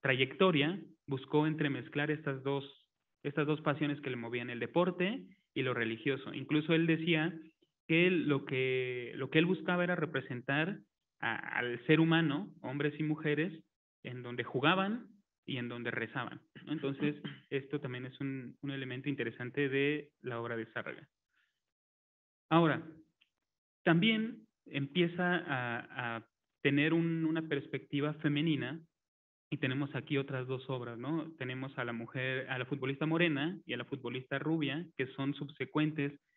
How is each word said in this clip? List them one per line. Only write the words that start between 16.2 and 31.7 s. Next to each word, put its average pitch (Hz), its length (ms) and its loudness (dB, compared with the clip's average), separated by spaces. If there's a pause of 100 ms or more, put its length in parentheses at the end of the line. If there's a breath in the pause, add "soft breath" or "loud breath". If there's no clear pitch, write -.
¿no? 143 60 -6
Entonces, 147 500 -2 (120)
<clears throat> - 160 -20
esto 139 320 -4
también 123 240 -6
es 127 160 -14
un, 135 400 -6
un 139 100 -6
elemento 131 380 -6
interesante 127 580 -2
de 143 440 0 (100)
la 123 180 -6
obra 117 160 -4
de 113 120 -4
Zárraga. - 400 -10 (1400)
Ahora, 160 320 6 (1000)
también 220 640 4 (220)
empieza 170 800 2
a, 120 680 -4
a 113 120 -10 (340)
tener 143 320 4
un, 165 320 2
una 160 160 2
perspectiva 147 720 -2
femenina 147 640 0 (720)
y 147 60 -2
tenemos 139 380 -2
aquí 135 220 -2
otras 135 300 -2
dos 127 220 -6
obras, 120 280 -6
¿no? 156 400 -4
Tenemos 131 400 -8